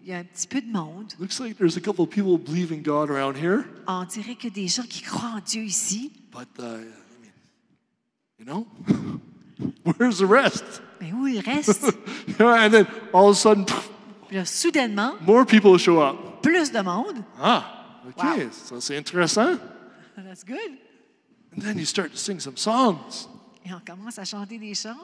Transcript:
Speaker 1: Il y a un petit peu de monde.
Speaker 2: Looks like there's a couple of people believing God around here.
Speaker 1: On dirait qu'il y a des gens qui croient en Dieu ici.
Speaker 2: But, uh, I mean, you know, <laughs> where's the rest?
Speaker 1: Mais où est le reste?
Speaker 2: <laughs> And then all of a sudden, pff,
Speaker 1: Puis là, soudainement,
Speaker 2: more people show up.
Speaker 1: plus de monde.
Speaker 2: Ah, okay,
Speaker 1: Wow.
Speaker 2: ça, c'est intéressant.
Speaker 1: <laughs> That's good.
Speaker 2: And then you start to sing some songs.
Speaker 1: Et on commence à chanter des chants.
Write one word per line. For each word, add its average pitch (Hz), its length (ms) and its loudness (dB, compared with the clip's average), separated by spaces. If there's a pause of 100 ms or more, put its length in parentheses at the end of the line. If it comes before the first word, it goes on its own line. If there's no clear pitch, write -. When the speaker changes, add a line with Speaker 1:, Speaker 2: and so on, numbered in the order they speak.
Speaker 1:
Il - 60 -18
y 185 40 -8
a 180 60 -8
un 175 40 -12
petit - 240 -10
peu 269 140 -4
de 226 100 -12
monde. 185 480 -8
Speaker 2:
Looks 190 200 -10
like 233 180 -10
there's 175 200 2
a 175 40 -8
couple 196 220 -4
of 156 60 -2
people 190 280 0
believing 160 440 -4
God 147 300 -2
around 135 260 -2
here. 180 280 0 (220)
Speaker 1:
On 185 160 -4
dirait 214 320 -12
qu'il 233 140 -10
y 190 40 -16
a 196 100 -8
des 185 40 -4
gens 240 160 -4
qui - 180 -14
croient 226 340 -8
en 214 40 -8
Dieu 220 240 -8
ici. 220 480 -6 (200)
Speaker 2:
But, 123 160 -18 (120)
uh, 123 40 -10
I 113 220 -12 (360)
mean, 110 100 -20 (1080)
you 110 60 -20
know, 185 220 -8 (200)
<laughs> - 320 -2 (800)
where's 240 180 2
the 190 100 4
rest? 226 540 2 (180)
Speaker 1:
Mais 170 140 -10
où 262 140 -2
est 262 60 -2
le 214 80 -4
reste? 254 440 0 (300)
Speaker 2:
<laughs> - 240 -10
And 226 320 6
then 214 140 8 (280)
all 196 160 10
of 202 80 6
a - 20 -2
sudden, 208 260 6
pff, - 240 -6 (380)
Speaker 1:
Puis 196 100 -8
là, 185 80 -4
soudainement, 247 760 -2
Speaker 2:
more 220 240 8
people 202 320 8
show 165 240 6
up. - 400 -2
Speaker 1:
plus 320 300 2
de 220 100 -2
monde. 220 420 -6 (160)
Speaker 2:
Ah, - 680 -4
okay, - 160 -10
Speaker 1:
Wow. 156 280 -2
Speaker 2:
ça, - 300 -16
c'est 143 160 -6
intéressant. 175 600 0 (280)
Speaker 1:
<laughs> - 300 -20
That's 190 300 -20
good. 277 320 -12 (760)
Speaker 2:
And - 60 -10
then 208 160 -6
you 160 80 -6
start 165 260 -4
to - 60 -18
sing 190 220 -8
some 139 180 -14
songs. 214 680 -2 (380)
Speaker 1:
Et 185 80 -14
on 175 120 -16
commence 196 320 -16
à 202 80 -14
chanter 202 320 -12
des 208 160 -14
chants. 220 300 -10